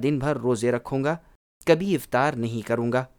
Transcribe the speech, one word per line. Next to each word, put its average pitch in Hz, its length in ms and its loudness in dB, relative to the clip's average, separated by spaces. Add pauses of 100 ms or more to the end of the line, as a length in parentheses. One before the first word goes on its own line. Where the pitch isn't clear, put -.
دن 143 160 2
بھر 139 180 0
روزے 120 340 0
رکھوں 135 320 -2
گا، 156 140 -2 (480)
کبھی 175 300 4
افطار 139 380 0
نہیں 113 340 -4
کروں 117 240 -2
گا۔" 127 140 0 (120)